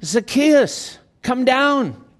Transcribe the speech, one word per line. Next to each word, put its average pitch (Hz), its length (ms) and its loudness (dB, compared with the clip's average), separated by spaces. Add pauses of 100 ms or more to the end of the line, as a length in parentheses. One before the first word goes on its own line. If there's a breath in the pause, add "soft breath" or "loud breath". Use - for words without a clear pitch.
Zacchaeus, 247 960 0 (240)
come 254 220 -2
down 254 600 0 (160)